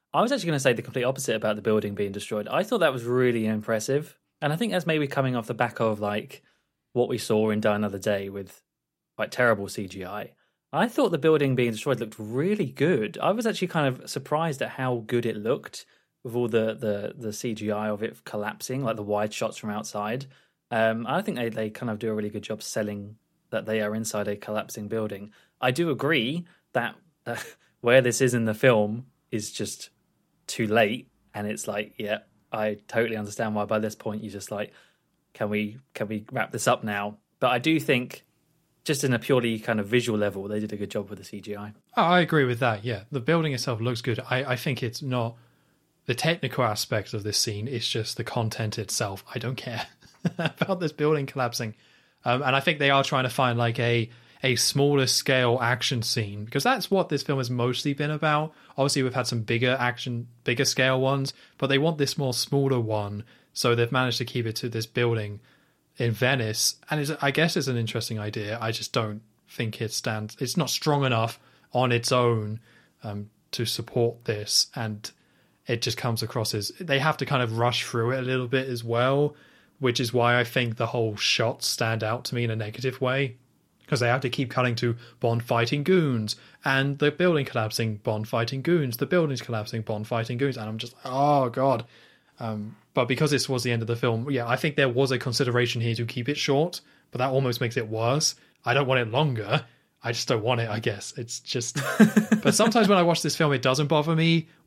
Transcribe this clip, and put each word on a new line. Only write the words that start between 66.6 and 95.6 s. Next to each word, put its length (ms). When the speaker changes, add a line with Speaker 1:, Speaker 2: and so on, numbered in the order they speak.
Speaker 2:
And 120
it's, 100
I 100
guess 260
it's 100
an 100
interesting 420
idea. 420
I 100
just 220
don't 280
think 320
it 100
stands, 480
it's 180
not 120
strong 360
enough 340
on 200
its 180
own, 480
um, 260
to 140
support 600
this, 500
and 340
it 140
just 160
comes 260
across 300
as 160
they 200
have 180
to 80
kind 180
of 140
rush 280
through 260
it 80
a 20
little 260
bit 200
as 160
well, 520
which 200
is 140
why 260
I 40
think 320
the 120
whole 280
shots 520
stand 360
out 220
to 100
me 80
in 80
a 40
negative 440
way, 380
'cause 140
they 60
have 140
to 80
keep 200
cutting 260
to 200
Bond 220
fighting 400
goons, 520
and 340
the 120
building 340
collapsing, 520
Bond 300
fighting 340
goons, 360
the 80
building's 360
collapsing, 420
Bond 240
fighting 300
goons, 200
and 100
I'm 100
just, 180
"Oh, 440
God." 360
Um, 360
but 140
because 240
this 160
was 160
the 80
end 100
of 60
the 80
film, 340
yeah, 180
I 100
think 180
there 140
was 220
a 80
consideration 600